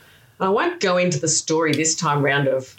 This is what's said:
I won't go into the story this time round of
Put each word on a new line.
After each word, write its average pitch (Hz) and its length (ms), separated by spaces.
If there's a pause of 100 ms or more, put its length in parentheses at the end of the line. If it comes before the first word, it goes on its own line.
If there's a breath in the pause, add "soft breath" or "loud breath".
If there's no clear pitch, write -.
(420 loud breath)
I 190 80
won't 339 320
go 180 160
into 180 220
the 160 100
story 160 420
this 151 240
time 147 280
round 139 260
of 131 280